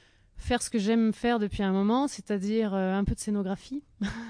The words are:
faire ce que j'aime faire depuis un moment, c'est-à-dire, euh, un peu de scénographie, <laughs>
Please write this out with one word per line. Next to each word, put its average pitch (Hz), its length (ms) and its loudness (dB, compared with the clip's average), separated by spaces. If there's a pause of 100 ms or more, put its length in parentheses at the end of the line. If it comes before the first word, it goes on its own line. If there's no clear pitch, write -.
(380)
faire 240 240 -2
ce - 80 -8
que 233 100 0
j'aime 220 320 4
faire 240 280 0
depuis 208 220 -2
un 190 120 2
moment, 214 340 4
c'est-à-dire, 208 640 -2
euh, 190 240 0
un 202 60 2
peu - 120 0
de - 40 -10
scénographie, 208 640 -4 (160)
<laughs> 202 80 -2 (220)